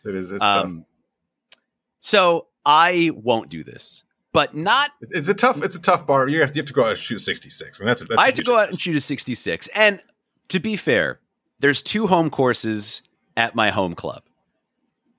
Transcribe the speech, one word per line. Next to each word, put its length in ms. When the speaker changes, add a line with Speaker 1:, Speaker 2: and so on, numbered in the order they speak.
Speaker 1:
It 100
is. 180
It's 100
Speaker 2:
Um, 440
Speaker 1:
tough. 100
Speaker 2:
so 460
I 500
won't 360
do 140
this, 380
but 240
not 360
Speaker 1:
It's 260
a 60
tough, 280
it's 140
a 40
tough 260
bar. 200
You 140
have, 160
you 60
have 60
to 40
go 120
out 60
and 80
shoot 200
sixty-six. 600
I 60
mean, 40
that's, 140
that's 160
Speaker 2:
I 80
have 80
to 80
go 120
out 140
and 0
Speaker 1:
ridiculous. 140
Speaker 2:
shoot 140
a 40
sixty-six. 760
And 260
to 100
be 180
fair, 440
there's 220
two 240
home 240
courses 720
at 180
my 140
home 260
club. 280